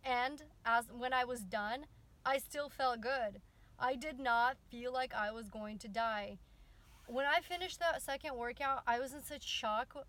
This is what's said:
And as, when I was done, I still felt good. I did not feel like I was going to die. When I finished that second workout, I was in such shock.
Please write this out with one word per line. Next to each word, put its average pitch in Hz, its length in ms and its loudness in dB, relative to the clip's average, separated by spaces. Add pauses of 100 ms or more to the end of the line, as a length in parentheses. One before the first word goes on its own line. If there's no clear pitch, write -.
And 269 400 0 (200)
as, 233 280 4
when 247 200 -2
I 254 120 4
was 240 200 -4
done, 214 420 -2 (380)
I 269 140 4
still 285 300 -4
felt 247 320 0
good. 233 400 -2 (380)
I 254 180 4
did 254 220 -6
not 247 380 4 (140)
feel 240 220 -6
like 254 220 0
I 214 180 0
was 226 160 -8
going 214 300 -8
to 233 100 -12
die. 208 500 -2 (720)
When 262 180 2
I 320 140 6
finished 349 400 -6
that 339 200 4
second 277 360 -4
workout, 262 500 -2
I 240 140 4
was 269 120 -4
in 294 120 -12
such - 220 -8
shock. 220 500 0 (120)